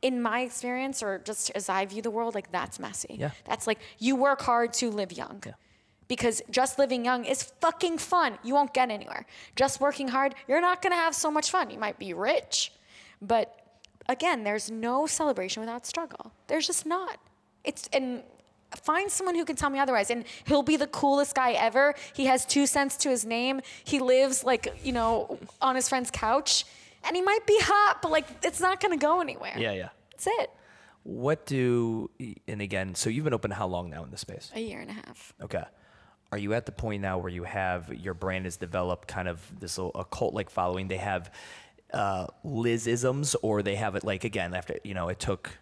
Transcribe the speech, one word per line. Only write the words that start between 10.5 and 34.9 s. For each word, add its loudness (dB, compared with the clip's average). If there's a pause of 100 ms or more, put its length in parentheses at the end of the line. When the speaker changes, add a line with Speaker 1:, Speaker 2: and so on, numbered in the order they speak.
Speaker 1:
not 2
gonna 2
have 2
so 0
much 0
fun. 2
You -12
might -4
be -8
rich, 0 (480)
but 0 (460)
again, 0
there's -2
no 0
celebration 0
without -8
struggle. -8 (160)
There's 0
just -2
not. -4 (460)
It's, -6
and 0 (600)
find 0
someone -2
who 0
can -4
tell 0
me -2
otherwise. 2
And -2 (220)
he'll 6
be 4
the 2
coolest 4
guy 4
ever. 4 (180)
He 0
has 6
two 4
cents 2
to 0
his 2
name. -2 (220)
He 2
lives, 4
like, 2 (100)
you -2
know, 0 (240)
on 4
his 0
friend's 0
couch. 2 (400)
And 0
he 2
might 2
be 8
hot, 6
but, 0
like, 4 (160)
it's 0
not 2
gonna 2
go 4
anywhere. -6
Speaker 2:
Yeah, 0
yeah. -4 (220)
Speaker 1:
That's -6
it. 0 (520)
Speaker 2:
What -2
do, 2 (360)
and -6
again, -4
so -2
you've -2
been 2
open -2
how -4
long -2
now -10
in -16
this -14
space? -14
Speaker 1:
A -6
year -8
and -12